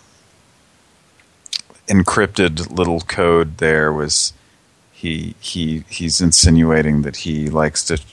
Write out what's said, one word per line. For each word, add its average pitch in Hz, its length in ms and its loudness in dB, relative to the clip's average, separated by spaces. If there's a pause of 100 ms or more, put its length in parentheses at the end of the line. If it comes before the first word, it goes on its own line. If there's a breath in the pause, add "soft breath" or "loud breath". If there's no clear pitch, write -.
(1900 soft breath)
encrypted 92 880 0
little 85 260 0
code 85 580 0
there 78 340 0
was 73 400 -4 (580 soft breath)
he, 80 480 -8
he, 80 480 -6
he's 82 320 -4
insinuating 80 840 4
that 69 140 -8
he 76 300 -4
likes 76 360 0
to 82 140 -4 (160)